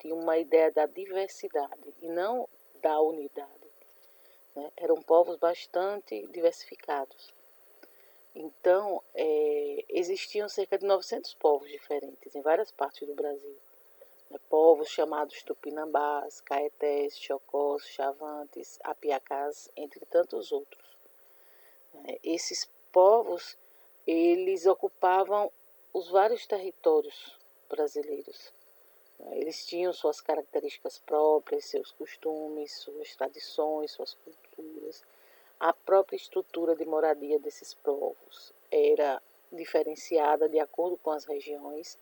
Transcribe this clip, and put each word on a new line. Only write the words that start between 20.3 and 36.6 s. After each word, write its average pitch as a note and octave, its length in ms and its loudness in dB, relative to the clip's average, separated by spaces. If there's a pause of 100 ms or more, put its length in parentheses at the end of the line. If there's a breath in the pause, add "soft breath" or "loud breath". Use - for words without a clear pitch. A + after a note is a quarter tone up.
outros, - 440 -10 (960 loud breath)
né? - 300 -12
Esses - 460 -6 (240)
povos, A3+ 640 4 (500 loud breath)
eles F#3 580 2
ocupavam G3 840 2 (420)
os F3 160 -6
vários G3+ 360 4
territórios E3 920 -2 (300)
brasileiros, D3 840 -6 (680)
né? - 220 -8
Eles D#3+ 260 -6
tinham F3 280 -4
suas - 260 -2
características - 800 -6
próprias, D3+ 640 2
seus - 300 -6
costumes, D#3 800 -8
suas D3 420 -14
tradições, D3+ 760 -4
suas - 220 -12
culturas. - 880 -16 (560 soft breath)
A E3 140 2
própria G3 460 2
estrutura E3+ 580 -2